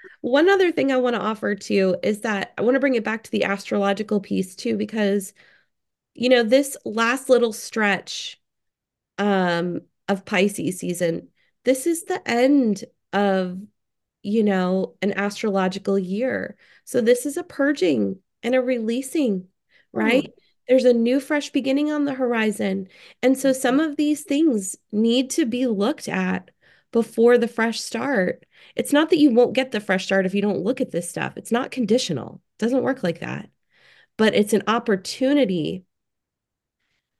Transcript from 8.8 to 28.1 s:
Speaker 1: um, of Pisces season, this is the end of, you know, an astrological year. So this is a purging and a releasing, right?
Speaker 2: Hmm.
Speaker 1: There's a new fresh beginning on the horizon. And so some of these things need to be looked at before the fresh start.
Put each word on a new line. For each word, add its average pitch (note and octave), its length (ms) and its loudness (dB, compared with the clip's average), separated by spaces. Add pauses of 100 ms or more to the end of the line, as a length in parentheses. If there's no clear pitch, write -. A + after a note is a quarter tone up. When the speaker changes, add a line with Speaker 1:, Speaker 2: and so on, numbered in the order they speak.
Speaker 1:
um, F3+ 640 0 (260)
of G3 180 -2
Pisces G3 540 0
season, F3 480 -4 (380)
this C4 220 0
is E4 180 -2
the - 240 -6
end A#3+ 540 2 (300)
of, F#3+ 460 0 (640)
you G#3+ 200 0
know, F#3 580 0
an G3+ 120 -2
astrological G3 840 -2
year. G3 560 -4 (300)
So B3 160 0
this A#3+ 240 2
is C#4+ 120 -4
a F4 60 -6
purging C#4 760 0 (240)
and A#3+ 120 0
a C4 60 4
releasing, A#3+ 840 -2 (460)
right? A3+ 320 2
Speaker 2:
Hmm. - 60 -18 (360)
Speaker 1:
There's B3+ 180 6
a B3 80 8
new A#3+ 260 2
fresh D4 320 -4
beginning C#4 400 0
on D4 140 -2
the C#4 100 -4
horizon. G#3+ 720 -2 (340)
And C4 160 4
so C4 160 2
some C4 260 2
of D4+ 180 -2
these D4+ 260 0
things C#4 520 0 (160)
need A#3 400 2
to E4 140 0
be B3 220 -2
looked A3+ 400 -2
at F#3 420 -4 (420)
before A#3 460 4
the A3+ 100 0
fresh A3+ 340 -4
start. A3+ 640 -4 (300)